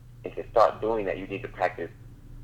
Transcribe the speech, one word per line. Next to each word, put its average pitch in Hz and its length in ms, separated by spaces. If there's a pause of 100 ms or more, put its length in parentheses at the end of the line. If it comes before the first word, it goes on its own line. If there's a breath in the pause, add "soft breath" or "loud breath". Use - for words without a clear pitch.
(240)
and 90 100
to - 160
start 107 300
doing 110 260
that, 85 120
you 95 80
need 98 160
to - 60
practice 85 420 (540)